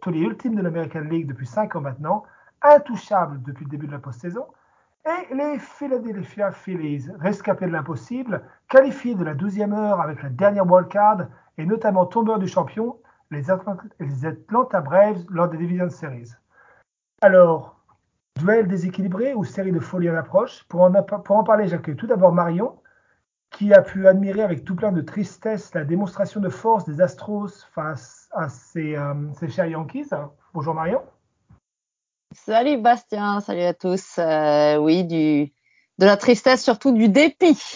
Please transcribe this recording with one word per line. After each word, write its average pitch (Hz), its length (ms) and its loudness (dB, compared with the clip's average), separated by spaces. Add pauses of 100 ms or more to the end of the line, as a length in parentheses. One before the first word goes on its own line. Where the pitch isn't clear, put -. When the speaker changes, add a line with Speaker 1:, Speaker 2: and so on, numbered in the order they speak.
Speaker 1:
tous - 80 -6
les 160 100 -2
ultimes 220 360 -4
de 202 60 -2
l'American 165 380 -6
League 156 280 -6
depuis 131 200 -12
cinq 214 300 -4
ans - 20 -6
maintenant, 143 460 -6 (360)
intouchables 202 840 2
depuis 135 200 -14
le 139 60 -14
début 147 180 -10
de 143 60 -12
la 139 60 -12
post-saison, 180 480 -12 (580)
et 339 280 -6
les 285 240 -4
Philadelphia 214 960 -6
Phillies, 151 640 -8
rescapés 190 500 -4
de 165 40 -4
l'impossible, 170 720 -8 (240)
qualifiés 254 480 4
de 175 80 -4
la 151 120 -4
douzième 202 360 -4
heure 208 300 0
avec 151 200 -8
la 143 60 -10
dernière 190 420 2
wild 175 200 6
card 202 380 2 (300)
et 156 80 -8
notamment 202 400 0
tombeurs 220 340 0
du 190 100 -2
champion, 220 500 -4 (320)
les 147 180 -6
Atlant-, 185 280 -4 (240)
les 139 240 -6
Atlanta 208 560 -2
Braves 180 480 2
lors 175 180 0
des 165 100 -8
Division 175 320 -4
Series. 120 440 -14 (880)
Alors, 180 540 4 (600)
duel 202 300 2
déséquilibré 190 680 -4
ou 208 100 -4
série 190 280 -6
de 165 80 -2
folie 170 320 -4
en 165 40 -2
approche ? 190 540 -4
Pour 175 120 -2
en 185 120 8
app-, 196 300 0
pour 202 140 2
en 214 60 4
parler, 214 240 2
j'accueille 160 280 -6
tout 220 100 -10
d'abord 190 260 6
Marion, 175 440 0 (760)
qui 202 240 2
a 190 80 10
pu 190 260 -2
admirer 196 360 4
avec 170 200 -4
tout 190 120 -6
plein 208 160 -2
de 165 100 -2
tristesse 208 720 -8
la 165 100 -6
démonstration 180 560 -4
de 185 100 -4
force 226 360 -2
des 147 160 -6
Astros 202 720 -4
face - 580 -12
à 160 160 -6
ses, 151 480 -8
euh, 143 200 -4 (240)
ses 165 100 -8
chers 175 160 -2
Yankees. 165 440 -8 (440)
Bonjour 160 220 -6
Marion. 165 260 -4 (1300)
Speaker 2:
Salut 240 460 0
Bastien, 208 640 0
salut 190 240 -4
à 175 100 0
tous. 185 460 -4
Euh, 151 580 4
oui, 160 260 4
du, 156 480 0 (460)
de 185 80 6
la 202 100 8
tristesse, 247 480 4
surtout 262 280 2
du 220 180 6
dépit, 302 500 4 (160)